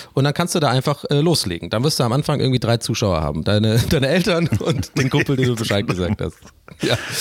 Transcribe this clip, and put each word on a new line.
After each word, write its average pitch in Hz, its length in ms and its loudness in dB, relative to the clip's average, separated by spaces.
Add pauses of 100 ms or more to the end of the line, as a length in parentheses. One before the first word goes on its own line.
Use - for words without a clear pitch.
(140)
und 135 100 2
dann 143 100 0
kannst 175 200 -2
du 175 60 0
da 147 100 2
einfach, 131 400 0
äh, 143 100 2
loslegen. 98 500 0
Dann 113 140 0
wirst 151 160 0
du 135 40 2
am 113 80 0
Anfang 143 280 0
irgendwie 127 200 2
drei 117 180 2
Zuschauer 98 420 0
haben: 78 240 -2
deine, 107 340 2
<laughs> 110 120 2
deine 135 180 2
Eltern 170 400 0 (120)
und - 380 -4
den 131 120 0
Kumpel, 147 260 0
den 127 100 2
du 123 100 0
Bescheid 104 300 0
gesagt 90 340 -2
hast. 87 160 -6 (460)
Ja. 120 160 0 (220)